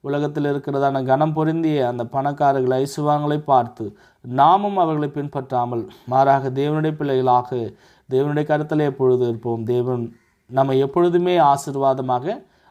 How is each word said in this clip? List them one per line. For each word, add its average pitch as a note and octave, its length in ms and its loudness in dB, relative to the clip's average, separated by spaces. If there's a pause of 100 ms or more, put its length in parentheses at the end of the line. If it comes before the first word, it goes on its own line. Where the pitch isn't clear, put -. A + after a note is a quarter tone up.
உலகத்தில் C#3+ 440 -4
இருக்கிறதான C#3 600 -2
கனம் D3 280 2
பொருந்திய D#3 540 0
அந்த A#2+ 180 -4
பணக்காரர்கள், C#3 720 0
ஐசுவாங்களை D3 600 -2
பார்த்து B2+ 480 0 (400)
நாமும் F3 520 4
அவர்களை D#3 320 0
பின்பற்றாமல், B2+ 760 -4 (220)
மாறாக C3+ 440 2
தேவனுடைய D3+ 460 -2
பிள்ளைகளாக C3 540 0 (600)
தேவனுடைய D3 360 0
கருத்திலே D3+ 400 0
எப்பொழுது B2+ 420 2
இருப்போம். A#2 360 -4
தேவன் A#2+ 400 -2 (460)
நம்மை C3+ 300 2
எப்பொழுதுமே F3 580 2
ஆசீர்வாதமாக C#3 1000 0 (340)